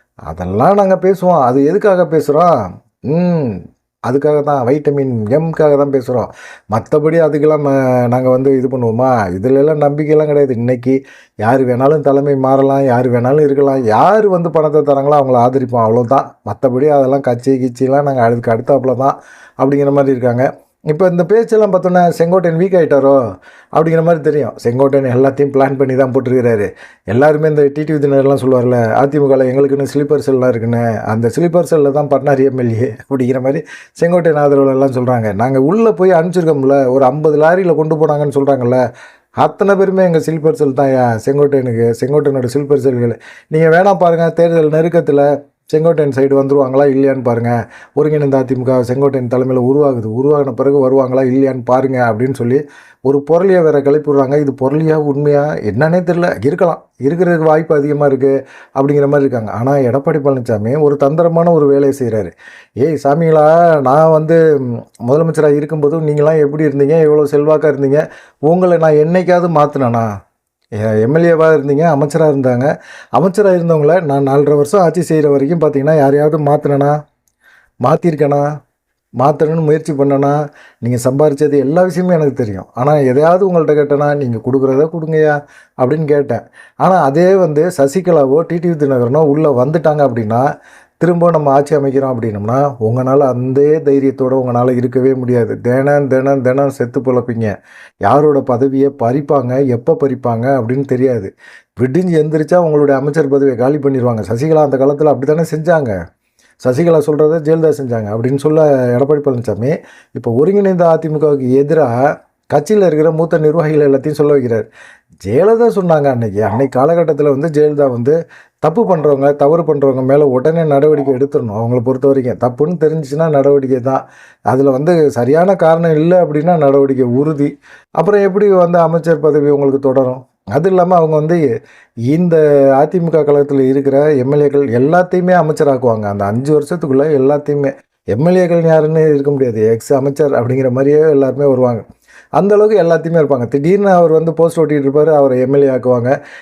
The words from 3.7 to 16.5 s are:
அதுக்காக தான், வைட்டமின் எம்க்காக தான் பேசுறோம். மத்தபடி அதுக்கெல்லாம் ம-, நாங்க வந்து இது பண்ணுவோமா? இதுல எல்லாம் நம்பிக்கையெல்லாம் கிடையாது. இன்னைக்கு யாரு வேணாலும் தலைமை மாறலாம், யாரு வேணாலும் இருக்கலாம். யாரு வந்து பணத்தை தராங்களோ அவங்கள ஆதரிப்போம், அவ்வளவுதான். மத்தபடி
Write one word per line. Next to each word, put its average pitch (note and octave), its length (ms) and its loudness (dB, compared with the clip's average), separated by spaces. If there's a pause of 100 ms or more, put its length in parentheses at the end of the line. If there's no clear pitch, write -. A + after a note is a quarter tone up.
அதுக்காக C#3+ 360 -2
தான், C#3+ 240 -2
வைட்டமின் C#3 580 -2
எம்க்காக D3+ 520 0
தான் C#3+ 120 0
பேசுறோம். B2 380 -4 (440)
மத்தபடி D#3 480 0
அதுக்கெல்லாம் D3+ 480 0
ம-, B2+ 400 0
நாங்க B2+ 220 0
வந்து C3+ 280 2
இது C3 100 -2
பண்ணுவோமா? B2 440 -2 (200)
இதுல G2 220 -2
எல்லாம் D3 280 0
நம்பிக்கையெல்லாம் D3+ 440 0
கிடையாது. C#3+ 300 0
இன்னைக்கு B2 480 -2 (320)
யாரு B2+ 300 -2
வேணாலும் C3+ 360 0
தலைமை C#3 340 0
மாறலாம், C3+ 480 0
யாரு B2+ 280 0
வேணாலும் B2 320 0
இருக்கலாம். C#3 400 0
யாரு F3 460 2
வந்து E3+ 200 -2
பணத்தை D#3 320 0
தராங்களோ C#3+ 340 0
அவங்கள C3 220 2
ஆதரிப்போம், B2 460 0
அவ்வளவுதான். A#2+ 640 0
மத்தபடி B2+ 420 -2